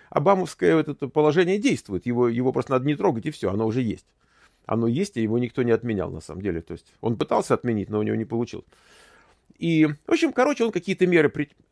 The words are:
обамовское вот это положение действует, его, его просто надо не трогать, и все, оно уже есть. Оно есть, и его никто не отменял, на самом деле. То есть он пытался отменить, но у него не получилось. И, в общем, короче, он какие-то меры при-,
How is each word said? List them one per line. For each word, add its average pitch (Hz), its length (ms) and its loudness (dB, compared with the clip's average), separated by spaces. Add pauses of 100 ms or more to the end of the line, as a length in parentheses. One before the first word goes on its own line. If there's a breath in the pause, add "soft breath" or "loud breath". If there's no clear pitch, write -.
(100)
обамовское 175 640 2
вот 156 140 2
это 147 200 -8
положение 165 500 2
действует, 131 480 -2
его, 120 220 2
его 123 220 0
просто 127 220 -2
надо 131 140 0
не 147 100 0
трогать, 147 300 0
и 156 40 -6
все, 98 200 -4
оно 107 160 -2
уже 117 160 -2
есть. 107 240 -4 (580 soft breath)
Оно 113 220 -2
есть, 139 300 -2
и 117 60 0
его 110 160 0
никто 123 240 -2
не 120 100 2
отменял, 113 380 -2
на 87 100 -12
самом 90 200 -14
деле. 87 220 -4
То - 100 -14
есть - 280 -16
он 110 180 -2
пытался - 360 0
отменить, 107 360 -2
но 107 80 -2
у 107 40 0
него 107 140 -2
не 110 80 -2
получилось. 117 420 -6 (920 soft breath)
И, 160 280 4 (200)
в - 60 0
общем, 320 200 2
короче, 254 320 2
он 226 80 0
какие-то 185 340 0
меры 160 220 6
при-, - 220 -6 (220)